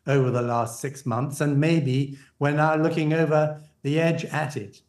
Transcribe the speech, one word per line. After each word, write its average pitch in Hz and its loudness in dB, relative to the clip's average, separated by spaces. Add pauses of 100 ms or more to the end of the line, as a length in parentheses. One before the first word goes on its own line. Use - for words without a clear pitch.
over 135 4
the 123 0
last 120 -2
six - -8
months, 127 -2
and 143 2
maybe 143 0 (200)
we're 143 0
now 156 2
looking 156 0
over 151 2 (200)
the 147 0
edge 165 0
at 151 -4
it. 101 -12